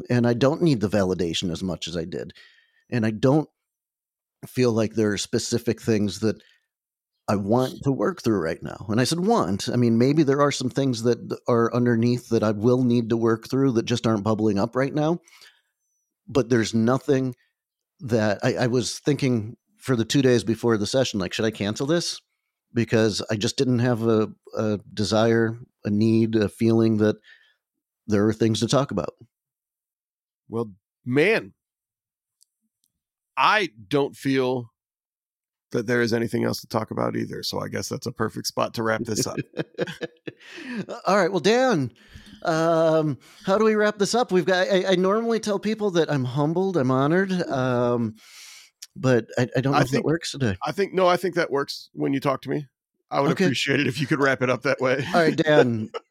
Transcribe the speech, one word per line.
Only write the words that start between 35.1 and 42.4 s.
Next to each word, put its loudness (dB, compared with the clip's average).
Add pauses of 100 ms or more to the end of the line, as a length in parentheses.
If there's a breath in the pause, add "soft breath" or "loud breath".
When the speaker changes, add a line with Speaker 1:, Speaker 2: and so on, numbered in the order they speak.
Speaker 2:
that -4
there 0
is 0
anything -2
else -4
to -20
talk -4
about -4
either. -8
So -6
I -8
guess -8
that's -8
a -8
perfect -6
spot -4
to -6
wrap -2
this -4
up. -10 (200)
Speaker 1:
<laughs> -10
All 2
right. 2
Well, -2
Dan, 2 (520 loud breath)